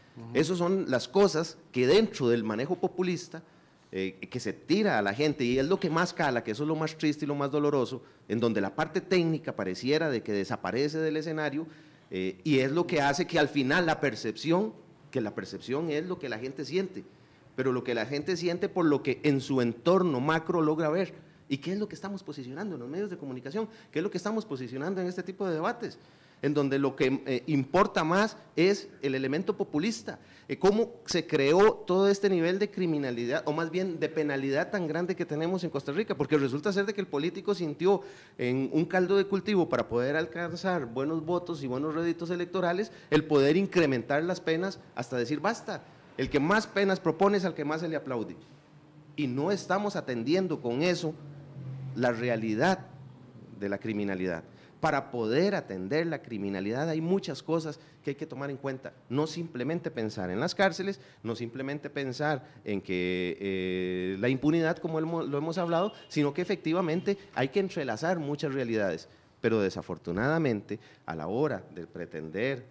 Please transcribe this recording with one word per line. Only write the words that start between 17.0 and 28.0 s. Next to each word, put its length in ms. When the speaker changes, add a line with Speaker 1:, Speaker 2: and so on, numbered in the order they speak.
Speaker 2:
pero 160
lo 120
que 120
la 100
gente 320
siente 320
por 160
lo 160
que 220
en 180
su 180
entorno 600
macro 420
logra 300
ver. 360
¿Y 60
qué 160
es 60
lo 100
que 60
estamos 260
posicionando 540
en 60
los 60
medios 220
de 80
comunicación? 500
¿Qué 60
es 60
lo 80
que 60
estamos 280
posicionando 560
en 60
este 160
tipo 240
de 80
debates? 420
En 100
donde 240
lo 180
que, 300
eh, 220
importa 560